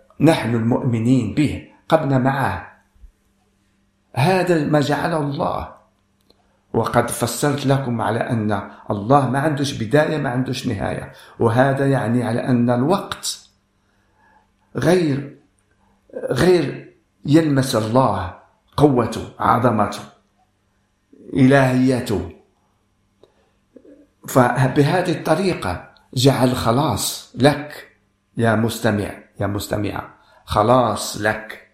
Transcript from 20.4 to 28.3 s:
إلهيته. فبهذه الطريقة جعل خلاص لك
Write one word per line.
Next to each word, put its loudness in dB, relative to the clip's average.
إلهيته. 2
فبهذه 0
الطريقة -4
جعل 2
خلاص -2
لك -2